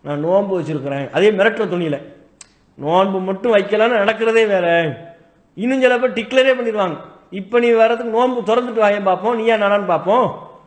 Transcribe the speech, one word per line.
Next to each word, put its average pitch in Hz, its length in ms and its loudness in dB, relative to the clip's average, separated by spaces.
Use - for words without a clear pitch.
"நான் 147 180 -8
நோன்பு 185 420 0
வச்சிருக்கிறேன்", 139 500 -6
அதே 196 200 4
மிரட்டுற 214 340 0
துணியில. 165 360 -4
நோன்பு 185 440 0
மட்டும் 196 340 -2
வைக்கலன்னு 214 460 2
நடக்கிறதே 220 480 2
வேற. 170 500 0
இன்னும் 254 260 -2
சில 247 180 4
பேர் 247 140 0
டிக்ளேரே 254 460 2
பண்ணிடுவாங்க, 208 380 -2
"இப்ப 196 300 -4
நீ 240 100 2
வர்றதுக்கு 233 420 2
நோன்பு 240 300 0
திறந்துட்டு 226 420 0
வாயேன் 202 200 2
பார்ப்போம், 196 320 0
நீயா 226 200 2
நானான்னு 202 300 0
பார்ப்போம் 180 640 -2